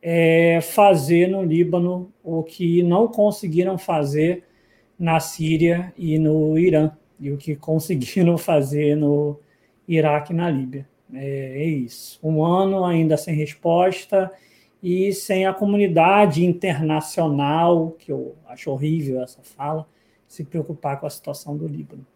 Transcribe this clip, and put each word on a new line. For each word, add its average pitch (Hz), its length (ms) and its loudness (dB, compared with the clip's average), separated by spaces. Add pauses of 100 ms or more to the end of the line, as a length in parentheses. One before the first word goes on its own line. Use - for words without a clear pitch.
é 165 600 4
fazer 170 640 4
no 190 160 -2
Líbano 175 680 0 (100)
o 165 220 -6
que 175 400 0
não 190 240 2
conseguiram 190 680 -2
fazer 160 680 -2 (520)
na 165 220 0
Síria 170 800 -2
e 156 220 -2
no 156 380 2
Irã, 156 360 2 (260)
e 143 140 -8
o 143 40 -6
que 143 200 -8
conseguiram 160 800 0
<laughs> - 0 -
fazer 147 560 0
no 147 460 0 (480)
Iraque 151 440 0
e 165 40 -2
na 170 120 -2
Líbia. 135 400 -6 (240)
É, 135 500 -8
é - 20 -4
isso. 139 580 -6
Um 156 220 0
ano 190 400 2
ainda 165 320 2
sem 156 180 -6
resposta 180 960 0 (520)
e 185 300 0
sem 190 340 -2
a 190 60 0
comunidade 190 920 4
internacional, 160 1500 0
que - 120 -16
eu 131 260 -8 (120)
acho 123 220 -10
horrível 139 520 -2
essa - 200 -16
fala, 151 440 -8 (400)
se - 180 -14
preocupar 147 540 -8
com 151 80 -10
a 143 40 -6
situação 147 460 -12
do 160 100 -8
Líbano. 143 500 -12